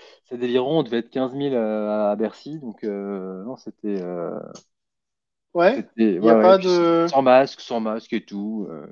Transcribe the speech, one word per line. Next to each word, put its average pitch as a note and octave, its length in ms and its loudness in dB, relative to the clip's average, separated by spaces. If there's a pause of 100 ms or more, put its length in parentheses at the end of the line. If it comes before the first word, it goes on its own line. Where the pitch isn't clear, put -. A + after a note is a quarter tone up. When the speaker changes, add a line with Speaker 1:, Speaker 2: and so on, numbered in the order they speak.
(300)
Speaker 1:
C'est B2+ 80 -10
délirant. B2+ 420 0
On D3+ 40 2
devait A#2 160 -4
être A#2 100 -8
quinze C3 240 -4
mille, C#3 200 -4
euh, G#2+ 580 -2
à G#2 40 -2
Bercy. A2 440 -6
Donc, B2 240 -14
euh... G2+ 600 -8
non, B2+ 140 -12
c'était, G2+ 440 -8
euh, F2 360 -8 (1160)
Speaker 2:
Ouais. F3+ 220 4
Speaker 1:
c'était, - 220 -8
Speaker 2:
Il F#3 260 2
y A3+ 60 6
a A3+ 60 8
Speaker 1:
ouais, A3 60 6
Speaker 2:
pas F#3+ 140 8
Speaker 1:
ouais, F#3+ 40 4
puis F#3 80 -2
Speaker 2:
de E3+ 420 2
Speaker 1:
sans E3 120 2
masque, D#3 400 4
sans A#2+ 180 -6
masque A2 340 -6
et G#2+ 120 -4
tout. G#2 440 -8
Euh, D#2 220 -14